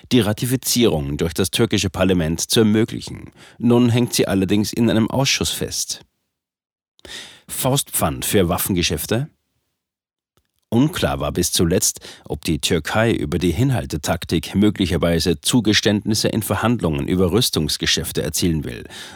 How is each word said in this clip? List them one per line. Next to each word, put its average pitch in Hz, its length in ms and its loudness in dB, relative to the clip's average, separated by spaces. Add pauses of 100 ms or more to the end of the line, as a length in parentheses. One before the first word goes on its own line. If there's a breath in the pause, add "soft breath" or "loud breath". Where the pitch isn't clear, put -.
(120)
die 123 80 6
Ratifizierung 104 1000 0
durch 82 180 -2
das 95 160 -2
türkische 107 400 0
Parlament 85 500 0
zu - 200 2
ermöglichen. 107 680 0 (300 loud breath)
Nun 120 300 4
hängt 120 260 0
sie - 120 2
allerdings 98 460 0
in 113 160 2
einem 107 220 2
Ausschuss 127 400 0
fest. - 500 -6 (1500 loud breath)
Faustpfand - 800 -2
für 92 240 2
Waffengeschäfte? 90 800 -2 (1400)
Unklar 107 460 2
war 71 140 -4
bis 87 180 0
zuletzt, 90 480 0 (240 loud breath)
ob - 220 -8
die 80 140 0
Türkei 107 520 0
über 80 280 0
die 87 120 2
Hinhaltetaktik 87 1040 -2
möglicherweise 87 840 2
Zugeständnisse 107 880 2
in 107 140 -2
Verhandlungen 92 680 0
über 90 240 2
Rüstungsgeschäfte 78 920 -2
erzielen 80 400 -2
will. 64 220 -10 (300 loud breath)